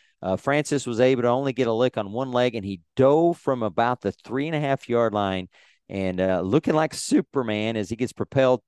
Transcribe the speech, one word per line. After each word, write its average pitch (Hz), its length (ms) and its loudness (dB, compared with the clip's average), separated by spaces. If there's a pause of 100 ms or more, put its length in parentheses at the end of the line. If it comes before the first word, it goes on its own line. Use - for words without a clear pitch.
(220)
Uh, 95 140 -2
Francis 147 500 -2
was 120 140 -2
able 127 220 4
to 120 60 2
only 131 240 0
get 120 140 0
a 117 60 0
lick 120 260 0
on 101 140 -6
one 127 180 -6
leg, 123 240 0
and 107 100 -8
he 98 180 -8 (120)
dove 156 440 4
from 127 260 -2
about 117 380 0
the 98 100 -2
three 135 340 -8
and 165 80 -4
a 151 60 -2
half 139 280 -2
yard 117 240 2
line 95 360 -2 (400)
and, 92 320 -2
uh, 92 220 2
looking 110 320 0
like 156 200 0
Superman 113 800 -2
as 104 140 -4
he 120 60 -8
gets 123 160 -4
propelled 127 540 0